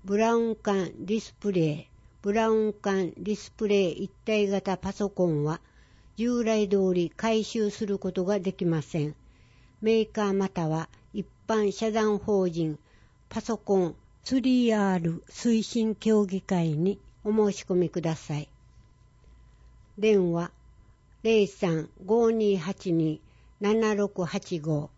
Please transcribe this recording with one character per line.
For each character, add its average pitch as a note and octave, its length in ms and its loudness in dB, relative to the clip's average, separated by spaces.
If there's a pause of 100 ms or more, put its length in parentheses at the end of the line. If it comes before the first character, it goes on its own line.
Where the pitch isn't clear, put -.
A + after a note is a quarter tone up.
ブ G3 140 -2
ラ A3+ 160 2
ウ A#3 80 2
ン A3+ 140 -2
管 G3 420 -2
デ G3+ 160 -4
ィ A3+ 60 0
ス - 200 -12
プ G#3 120 -2
レ F3+ 100 2
イ、 D#3 260 -2 (360)
ブ G3+ 80 -2
ラ A3 160 2
ウ A3 80 2
ン G#3+ 160 2
管 F#3+ 460 -2
デ G3+ 160 -6
ィ - 20 0
ス - 160 -18
プ G#3+ 160 -6
レ G3 220 2
イ G3 160 -6
一 - 60 -14 (120)
体 G#3+ 240 0
型 G3 300 -2
パ F#3+ 160 -6
ソ G3+ 160 -2
コ F3+ 180 0
ン D3+ 160 0
は、 D#3 160 -2 (560)
従 A#3+ 300 0
来 G#3+ 240 2
通 F#3+ 240 2
り F3 200 0
回 A3 300 0
収 G#3+ 260 -2
す G#3+ 160 -6
る G3 140 -2
こ F#3 140 -4
と F#3 100 -2
が G3+ 160 0
で F#3 140 -4
き - 100 -6
ま E3 180 0
せ D3+ 240 -4
ん。 D3+ 80 -8 (680)
メ A3 220 2
ー G#3+ 60 -4
カ G#3 200 -2
ー G3 40 0
ま F#3+ 140 0
た E3 220 -2
は D#3+ 180 -2 (260)
一 G#3 140 -8 (220)
般 G#3+ 240 0
社 A3 180 -2
団 G#3+ 280 0
法 F#3+ 280 0
人 D#3+ 320 -2 (480)
パ A3+ 140 -6
ソ A3 160 -4
コ G3 200 0
ン F3 180 0 (280)
ス C4 160 0
リ B3 280 4
ー G3+ 260 2
ア - 20 2
ー E3+ 80 0
ル E3 260 -4
推 A3+ 340 0
進 A3 320 -2
協 G#3+ 300 2
議 F#3 160 -6
会 E3+ 360 0
に F#3+ 200 0 (280)
お G#3 80 0
申 G#3+ 180 4
し - 160 -10
込 F#3 80 0
み E3+ 140 2
く F3 120 -6
だ D#3+ 140 -2
さ - 220 -6
い。 D3+ 100 -8 (1500)
電 G3 320 4
話、 E3+ 180 -2 (760)
零 A3 220 4
三 E3 440 -2 (160)
五 A3+ 260 4
二 G#3+ 260 2
八 F3+ 360 -4
二 D#3+ 260 0 (400)
七 G#3+ 360 2
六 G3+ 280 -2
八 F3+ 360 -6
五。 D3+ 380 -4